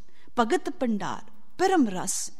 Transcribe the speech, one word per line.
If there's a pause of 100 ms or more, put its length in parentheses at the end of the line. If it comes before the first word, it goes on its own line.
(380)
ਭਗਤ
ਭੰਡਾਰ, (280)
ਪਰਮ
ਰਸ,